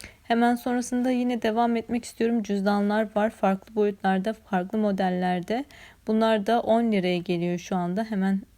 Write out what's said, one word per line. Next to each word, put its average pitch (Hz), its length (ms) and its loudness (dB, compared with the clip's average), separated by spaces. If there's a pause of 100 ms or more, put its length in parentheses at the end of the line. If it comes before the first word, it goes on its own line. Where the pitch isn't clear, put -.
(240)
Hemen 240 320 2
sonrasında 247 560 -2
yine 247 300 0
devam 233 340 2
etmek 233 300 -4
istiyorum. 233 380 0
Cüzdanlar 202 720 0
var. 208 140 2
Farklı 190 460 -2
boyutlarda, 202 580 0
farklı 190 440 -4
modellerde. 185 880 0 (420)
Bunlar 220 400 2
da 233 140 2
on 226 300 2
liraya 180 260 2
geliyor 175 400 -2
şu 180 180 -6
anda. 180 280 -2
Hemen 196 380 0 (160)